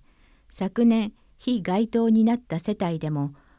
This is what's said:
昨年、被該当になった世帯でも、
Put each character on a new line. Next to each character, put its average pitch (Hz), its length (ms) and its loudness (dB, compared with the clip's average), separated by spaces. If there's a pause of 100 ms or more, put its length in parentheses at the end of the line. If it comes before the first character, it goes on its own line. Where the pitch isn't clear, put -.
(480)
昨 202 360 -2
年、 220 280 2 (260)
被 240 240 -4
該 202 260 0
当 226 200 0
に 220 160 4
な 233 100 4
っ 240 40 0
た 165 220 -8
世 214 200 -4
帯 170 180 -2
で 156 120 -6
も、 143 240 -4 (240)